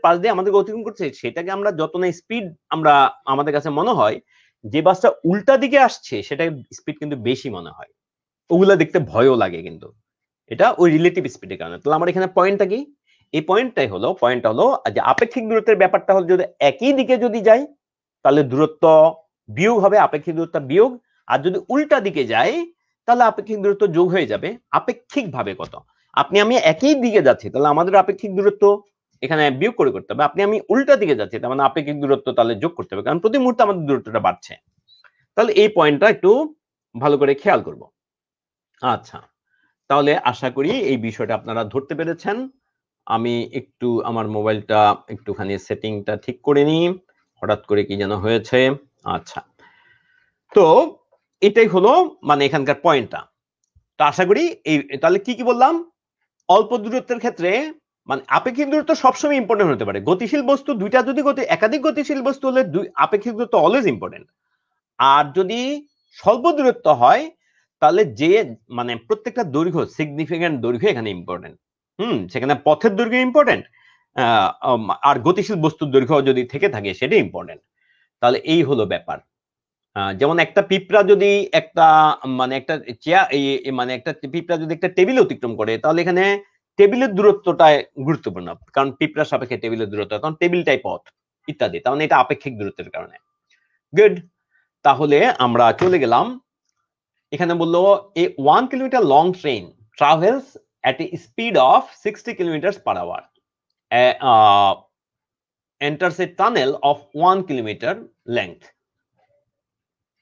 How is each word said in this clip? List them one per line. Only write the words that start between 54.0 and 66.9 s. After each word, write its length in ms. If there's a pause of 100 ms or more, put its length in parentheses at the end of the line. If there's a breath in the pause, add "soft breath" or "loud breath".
আশা 200
করি 400
এই, 340
তাহলে 200
কি 160
কি 80
বললাম? 480 (580)
অল্প 280
দূরত্বের 400
ক্ষেত্রে 560 (340)
মানে 220
আপেক্ষিক 420
দূরত্ব 240
সবসময় 420
ইম্পর্টেন্ট 360
হতে 120
পারে। 160
গতিশীল 420
বস্তু 320
দুইটা 280
যদি 200
গতি, 200
একাধিক 400
গতিশীল 400
বস্তু 260
হলে 160
দুই, 300
আপেক্ষিক 380
দূরত্ব 260
always 280
important। 380 (720)
আর 260 (100)
যদি 520 (260)
স্বল্প 400
দূরত্ব 380